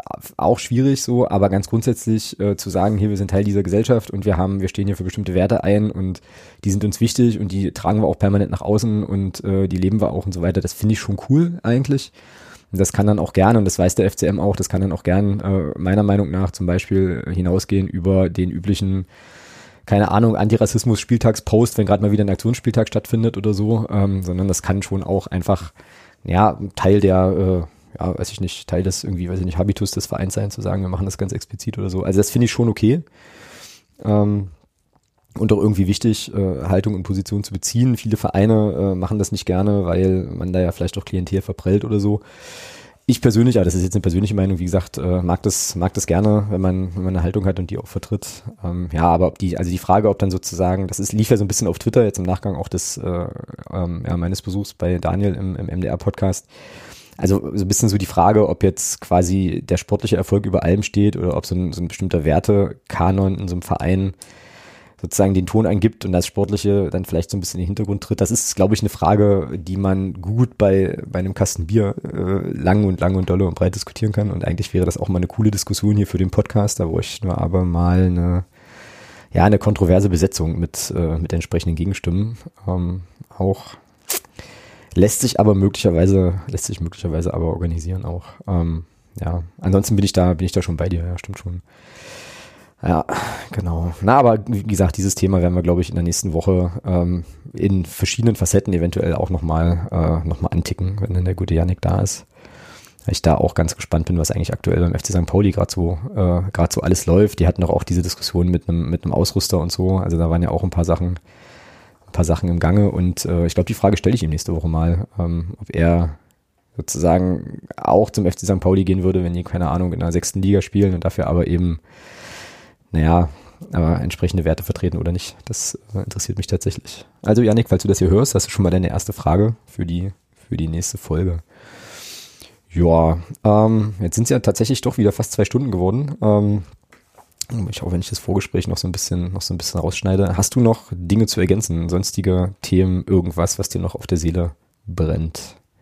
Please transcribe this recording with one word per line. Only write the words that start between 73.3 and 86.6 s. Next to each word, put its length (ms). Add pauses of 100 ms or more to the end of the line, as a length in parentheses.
und 80
breit 200
diskutieren 380
kann. 180
Und 160
eigentlich 260
wäre 140
das 100
auch 140
mal 80
eine 80
coole 240
Diskussion 480
hier 80
für 100
den 140
Podcast. 500
Da 60
bräuchten 420
wir 80
aber 300
mal 380
eine, 420 (880)
ja, 100
eine 140
kontroverse 500
Besetzung 500
mit, 380
äh, 220
mit 160
entsprechenden 420
Gegenstimmen. 600 (280)
Ähm, 360 (260)
auch 460 (1200)
lässt 260
sich 180
aber 160
möglicherweise, 920
lässt 160